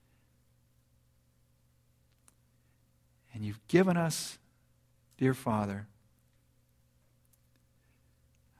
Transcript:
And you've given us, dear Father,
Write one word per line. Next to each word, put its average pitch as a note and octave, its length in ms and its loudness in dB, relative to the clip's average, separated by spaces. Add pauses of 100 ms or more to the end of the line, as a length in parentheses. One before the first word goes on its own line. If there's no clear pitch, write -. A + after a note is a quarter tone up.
(3250)
And G#2+ 140 -8
you've G#2 220 -10
given F3 300 4
us, - 420 -4 (800)
dear C3 180 4
Father, G#2 520 -4 (2750)